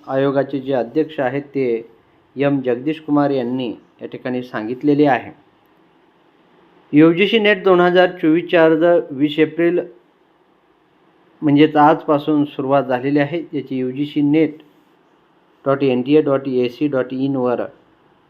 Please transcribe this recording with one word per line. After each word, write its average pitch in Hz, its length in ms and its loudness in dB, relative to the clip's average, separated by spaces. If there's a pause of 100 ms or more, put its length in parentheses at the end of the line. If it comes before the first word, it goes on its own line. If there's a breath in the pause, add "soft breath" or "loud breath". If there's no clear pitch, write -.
आयोगाचे 139 520 -2
जे 131 140 -6
अध्यक्ष 135 460 -4
आहेत 135 260 -4
ते 135 200 -4 (680 soft breath)
एम 139 260 0
जगदीश 127 380 -4
कुमार 143 320 0
यांनी 127 380 -4 (320)
या 117 60 -12
ठिकाणी 127 360 -8
सांगितलेले 127 640 -2
आहे. 117 240 -2 (1600)
यूजीसी 170 460 4
नेट 202 240 2
दोन 185 180 4
हजार 180 300 4
चोवीसचे 170 460 0
अर्ज 160 260 4 (280)
वीस 147 280 -2
एप्रिल 170 400 0 (1600)
म्हणजेच 151 340 4
आजपासून 151 680 2
सुरुवात 135 380 -2
झालेली 131 360 -2
आहे. 151 220 -4 (120)
याची 135 240 -6
यूजीसी 139 440 -4
नेट 147 360 2 (1080)
डॉट 135 180 -2
एन 123 180 0
टी 139 140 0
ए 156 60 4
डॉट 139 260 -2
ए 123 220 -2
सी 147 180 -4
डॉट 131 260 -6
इनवर 127 500 -4 (680)